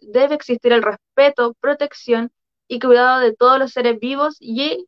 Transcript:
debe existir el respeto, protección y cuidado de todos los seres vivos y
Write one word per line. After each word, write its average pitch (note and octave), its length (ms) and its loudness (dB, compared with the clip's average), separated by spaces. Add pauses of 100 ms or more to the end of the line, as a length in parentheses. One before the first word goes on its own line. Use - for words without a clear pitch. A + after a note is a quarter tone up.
debe B3+ 320 0
existir A#3+ 380 -2
el A#3 100 2
respeto, A#3+ 760 -2
protección B3 680 -4 (380)
y A#3 120 -8
cuidado B3 400 4
de A#3 140 0
todos B3+ 240 2
los C4 140 -4
seres A#3 280 -2
vivos C#4 400 -6
y C#4+ 480 -8